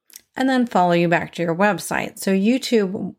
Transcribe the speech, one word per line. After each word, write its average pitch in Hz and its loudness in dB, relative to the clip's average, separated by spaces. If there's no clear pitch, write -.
and 262 0
then 254 0
follow 180 2
you 175 4
back 165 -2
to - -6
your 170 -2
website. 190 -2
So 196 -2
YouTube, 202 0